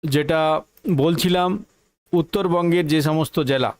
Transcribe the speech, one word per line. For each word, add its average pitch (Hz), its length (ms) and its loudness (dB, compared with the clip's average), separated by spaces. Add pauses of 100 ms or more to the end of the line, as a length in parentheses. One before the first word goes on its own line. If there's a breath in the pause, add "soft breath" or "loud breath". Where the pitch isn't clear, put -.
যেটা 156 580 0 (300)
বলছিলাম, 180 720 0 (480)
উত্তরবঙ্গের 175 720 0
যে 151 160 2
সমস্ত 156 380 -2
জেলা 127 400 -2